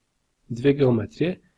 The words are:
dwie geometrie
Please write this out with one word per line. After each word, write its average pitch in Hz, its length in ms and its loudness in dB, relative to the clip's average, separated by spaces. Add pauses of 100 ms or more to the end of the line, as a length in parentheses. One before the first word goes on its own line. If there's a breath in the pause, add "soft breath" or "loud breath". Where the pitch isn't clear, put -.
(500)
dwie 127 240 0
geometrie 135 680 0 (180)